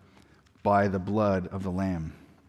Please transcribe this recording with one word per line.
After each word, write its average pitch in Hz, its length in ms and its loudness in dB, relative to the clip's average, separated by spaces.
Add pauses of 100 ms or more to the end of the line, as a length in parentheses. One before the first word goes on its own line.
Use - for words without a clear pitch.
(640)
by 101 240 4
the 98 100 -2
blood 101 520 0
of 95 120 -8
the 95 80 -6
Lamb. 90 440 -4 (360)